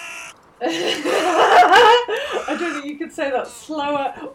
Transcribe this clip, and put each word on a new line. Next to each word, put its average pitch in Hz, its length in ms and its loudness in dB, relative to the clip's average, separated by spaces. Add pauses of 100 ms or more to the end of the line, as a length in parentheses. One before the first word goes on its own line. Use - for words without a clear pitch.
(640)
<laughs> - 0 -
I 359 2000 2
don't 339 140 -6
think 285 120 -10
you 294 120 -12
could 330 140 -10
say 277 200 -6
that 247 160 -4
slower 285 680 -6 (220)